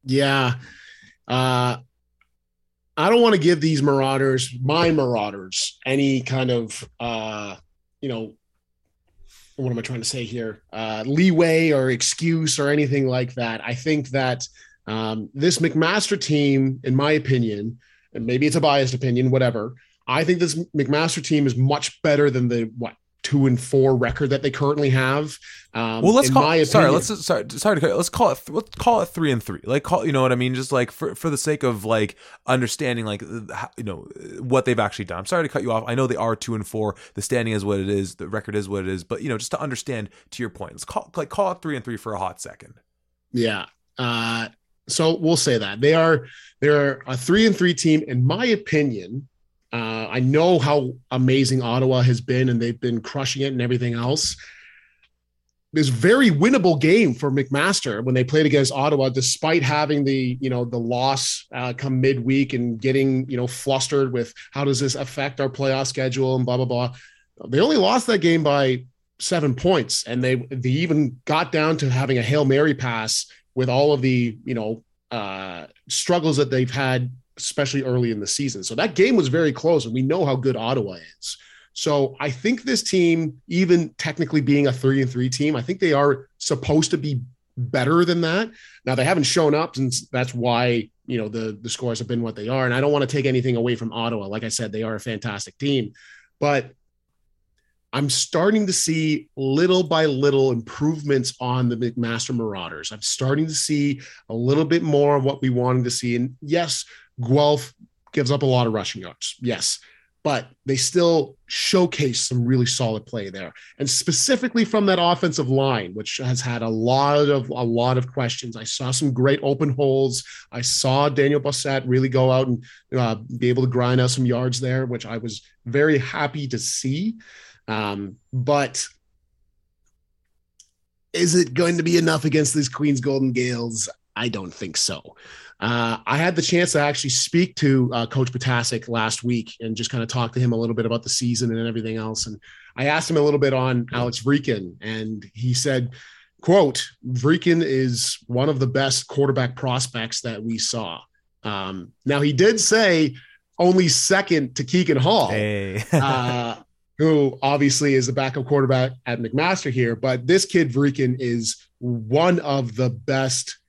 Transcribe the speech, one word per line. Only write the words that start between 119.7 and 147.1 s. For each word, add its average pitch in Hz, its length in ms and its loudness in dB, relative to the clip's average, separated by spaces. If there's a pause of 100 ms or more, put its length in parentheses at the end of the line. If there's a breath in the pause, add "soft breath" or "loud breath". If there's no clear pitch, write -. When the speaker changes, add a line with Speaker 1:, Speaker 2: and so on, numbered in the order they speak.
Speaker 1:
I 120 100 -8
saw 135 480 2
Daniel 143 300 2
Bossette 135 480 -4
really 131 220 2
go 131 220 2
out 131 160 2
and, 120 160 -2 (320 loud breath)
uh, 117 200 0
be 120 340 -4
able 123 140 2
to 131 60 2
grind 123 300 2
out 127 120 2
some 127 160 0
yards 123 320 -2
there, 131 260 -2
which 120 220 -8
I 113 100 -8
was 110 240 -10 (240 soft breath)
very 143 320 2
happy 139 520 -4
to 123 100 -4
see. 180 560 -4 (540 loud breath)
Um, 101 480 -4 (160)
but 135 520 0 (2250)
is 170 220 2
it 165 180 4
going 170 240 2
to 165 60 -2
be 170 140 4
enough 160 280 2
against 151 300 2
these 143 120 0
Queens 143 320 0
Golden 135 320 0
Gales? 120 560 -4 (280)
I 113 120 -4
don't 98 260 -8
think 87 220 -10
so. - 400 -6 (440 loud breath)
Uh, 117 380 -2 (100)
I 127 100 0
had 170 180 2
the 165 60 0
chance 175 300 2
to 156 80 2
actually 143 320 0
speak 175 460 0
to, 131 360 2
uh, 117 140 -2
Coach 127 240 -2
Potasic 123 560 -2
last 113 360 -2
week 120 360 -2
and 113 160 -6
just 113 160 -6
kinda 117 160 -2
talk 120 260 -4
to 127 60 -4
him 123 120 2
a 113 40 0
little 117 200 -2
bit 117 120 -2
about 117 160 -2
the - 60 -10
season 120 460 -2
and 113 120 -2
everything 113 300 -4
else. 110 280 -6
And 107 160 -14 (360 loud breath)
I 127 80 -2
asked 156 260 0
him 165 60 2
a 147 40 4
little 143 180 2
bit 135 140 2
on 127 380 0
Alex 120 320 -4
Vreekin, 123 580 -2
and 110 420 -6 (100)
he 123 200 -2
said, 127 380 0 (500 loud breath)
quote, 165 460 4 (180)
"Vreekin 160 560 2